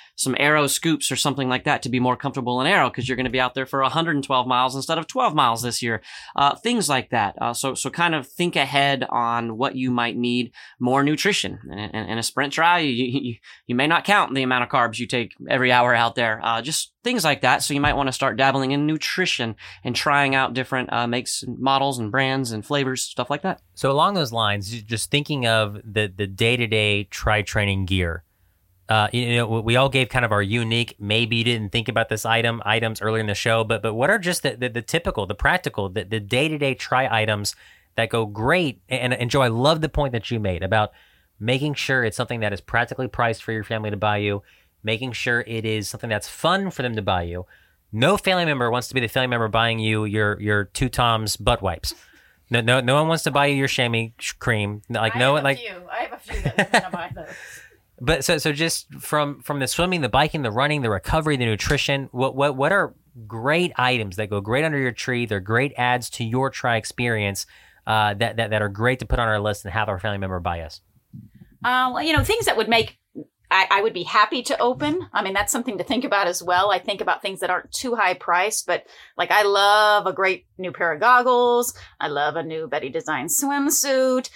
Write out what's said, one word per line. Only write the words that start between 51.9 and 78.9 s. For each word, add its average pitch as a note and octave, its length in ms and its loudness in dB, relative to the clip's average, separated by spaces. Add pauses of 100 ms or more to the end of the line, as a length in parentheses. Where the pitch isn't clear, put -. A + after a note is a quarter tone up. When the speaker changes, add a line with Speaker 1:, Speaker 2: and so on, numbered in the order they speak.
Speaker 2:
No, A#2+ 100 2
no, A#2+ 220 4
no B2+ 140 4
one D#3 120 4
wants D#3+ 160 0
to D3 80 -2
buy C#3 140 4
you C#3+ 100 2
your C3+ 140 2
chamois A#2 400 0 (100)
sh-, - 140 -8
cream. G#2 560 -2
Like, A2+ 260 0
Speaker 3:
I A#2+ 40 -2
Speaker 2:
no B2+ 80 4
Speaker 3:
have C#3 80 4
Speaker 2:
one, D3+ 60 0
Speaker 3:
a - 40 0
Speaker 2:
like C#3 140 0
Speaker 3:
few. - 160 -12 (140)
I A#3 140 -6
have A#3+ 100 -10
a B3+ 40 -12
few - 240 -8
that - 320 0
wanna F#3 180 2
buy F3 240 -8
those. D#3+ 180 -14
Speaker 2:
<laughs> - 20 -16 (640)
But C#3 240 2
so, E3+ 120 4
so D3+ 140 0
just D#3 440 -2
from, C#3+ 480 -2
from C#3+ 160 -4
the C3 80 0
swimming, F3 340 0
the B2 80 2
biking, D3+ 320 2
the A#2 100 0
running, C#3+ 300 2
the A#2 80 0
recovery, D3+ 480 0
the B2 80 0
nutrition, C3+ 640 0
what, B2+ 240 0
what, C#3 220 2
what C#3+ 160 2
are F#3 220 0 (320)
great C#3+ 500 0
items A#2 400 0
that G#2 120 -2
go G2+ 120 0
great A#2+ 240 0
under D3 140 0
your B2+ 120 0
tree? A#2+ 340 -2
They're G2+ 140 -2
great A#2 380 0
adds B2 320 0
to - 160 -6
your B2+ 240 0
tri A#2+ 260 -2
experience, G#2+ 720 -2 (420)
uh, G#2+ 280 2
that, A2 220 -2
that, A2 120 -2
that G#2+ 120 0
are G#2+ 60 0
great A#2 320 0
to A#2 60 -10
put B2 140 0
on A2+ 100 2
our G#2+ 100 2
list G#2 240 -2
and G2 100 -8
have A2 140 0
our F#2+ 120 -2
family G2+ 180 -4
member F#2 240 -4
buy F2 200 -4
us. D#2 200 -14 (840)
Speaker 3:
Uh, B3+ 300 2
well, D4+ 100 -4
you D#4+ 80 0
know, D4+ 140 4
things A4 200 0
that - 120 0
would G#3+ 100 0
make A3+ 300 2 (560)
I, F#3+ 160 6
I G3 140 4
would A3 100 0
be F3 100 -6
happy A3+ 400 2
to - 160 -2
open. D4 540 0
I G#3+ 80 0
mean, F#3+ 120 -4
that's G3+ 180 0
something A#3+ 260 -4
to F3+ 60 -2
think A#3+ 200 -2
about G3+ 220 0
as F3 160 -2
well. F3+ 300 2
I F#3 80 2
think G3+ 220 -4
about F3+ 200 -2
things F#3+ 200 -8
that F3+ 100 0
aren't - 200 -4
too A#3+ 220 -6
high F#3 220 2
priced, F3+ 500 0
but, - 220 -2 (280)